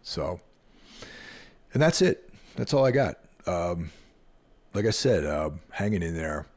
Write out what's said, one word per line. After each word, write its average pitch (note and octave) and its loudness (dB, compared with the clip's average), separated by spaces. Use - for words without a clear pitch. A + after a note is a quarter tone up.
So, E2 -6
and C3 2
that's D#3 4
it. - 2
That's A#2 -4
all C3+ 4
I B2+ 4
got. B2 2
Um, E2+ -2
like G#2 -2
I A2 4
said, G#2 2
uh, D2+ -2
hanging G2+ 0
in E2 -4
there. D#2 -6